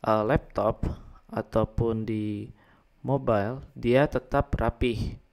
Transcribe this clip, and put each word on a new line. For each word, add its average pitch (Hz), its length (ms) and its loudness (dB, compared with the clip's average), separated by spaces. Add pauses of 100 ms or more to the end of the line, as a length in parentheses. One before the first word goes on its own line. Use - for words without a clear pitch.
eh, 107 240 2
laptop 110 640 0 (400)
ataupun 110 800 -2
di 107 400 -4 (560)
mobile, 127 560 0 (160)
dia 127 320 4
tetap - 480 -2
rapih 113 640 -2 (120)